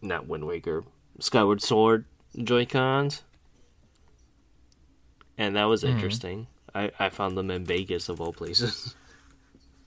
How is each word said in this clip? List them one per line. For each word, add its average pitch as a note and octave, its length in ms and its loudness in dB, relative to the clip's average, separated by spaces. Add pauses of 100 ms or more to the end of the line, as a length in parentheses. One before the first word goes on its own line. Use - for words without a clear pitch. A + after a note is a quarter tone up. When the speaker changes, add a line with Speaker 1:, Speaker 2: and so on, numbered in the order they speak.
Speaker 1:
not E2+ 260 -6
Wind D#2 180 -6
Waker, E2 380 -4 (360)
Skyward G#2 420 4
Sword A2+ 420 4 (320)
Joy-Cons. C3 880 0 (2250)
And G#2 180 0
that G#2 100 4
was A2 180 4
Speaker 2:
Mm-hmm. C3 120 2
Speaker 1:
interesting. G#2 520 -4 (280)
I, G2+ 240 -2
I G2 100 2
found F#2+ 280 -2
them F#2+ 120 -2
in F2+ 140 -4
Vegas, F2+ 460 -4
of E2+ 100 -8
all E2+ 140 -6
places. F2+ 640 -4
<laughs> - 60 -20 (800)